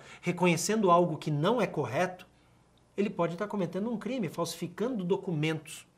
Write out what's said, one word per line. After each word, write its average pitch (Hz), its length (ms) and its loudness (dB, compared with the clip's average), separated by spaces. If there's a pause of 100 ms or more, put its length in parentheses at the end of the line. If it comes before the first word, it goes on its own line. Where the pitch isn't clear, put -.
(200)
reconhecendo 180 720 4
algo 170 240 6
que - 160 -4
não 180 300 2
é 185 40 4
correto, 151 640 -2 (680)
ele 202 120 0
pode 170 260 -2
estar 208 120 -6
cometendo 202 420 -4
um 233 80 -4
crime, 233 300 -4
falsificando 180 760 -4
documentos. 160 840 -2 (100)